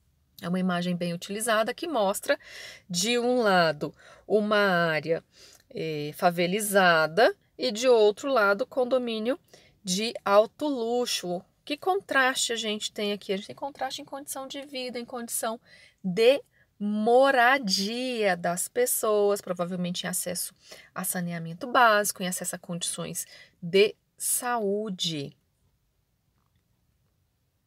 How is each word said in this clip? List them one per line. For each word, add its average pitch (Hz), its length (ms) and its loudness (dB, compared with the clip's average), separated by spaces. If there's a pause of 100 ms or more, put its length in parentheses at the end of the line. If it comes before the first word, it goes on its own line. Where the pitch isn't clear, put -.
(400)
É 175 80 -8
uma 180 100 0
imagem 180 380 0
bem 175 180 -4
utilizada 220 580 -2
que - 140 -10
mostra, 240 500 -2 (540)
de 196 260 0
um 247 260 0
lado, 165 520 2 (320)
uma 208 320 2 (320)
área, 156 320 -2 (480)
eh, 151 440 -6
favelizada 180 1160 4 (240)
e, 254 140 -2
de 226 160 -2
outro 220 420 4
lado, 208 380 2
condomínio 240 720 -2 (460)
de 202 280 -2 (120)
alto 208 420 4
luxo. 233 800 -2 (200)
Que 294 120 -6
contraste 269 760 0
a 226 40 -4
gente 214 360 -6
tem 208 200 -4
aqui? 208 200 -6
A 190 40 -2
gente 208 100 -10
tem - 100 -16
contraste 277 460 -8
em - 20 -16
condição 269 440 -12
de 277 140 -12
vida, 254 360 -10
em 240 60 -10
condição 233 560 -8 (420)
de 226 400 4 (360)
moradia 233 1600 2
das 175 300 -4
pessoas, 208 720 0
provavelmente 180 640 -6
em 180 40 -6
acesso 180 440 -6 (400)
a 180 120 -10
saneamento 170 640 -8
básico, 214 560 4
em - 20 -2
acesso 180 300 -6
a - 20 -8
condições 170 640 -8 (380)
de 190 320 2 (220)
saúde. 202 1200 -4 (2250)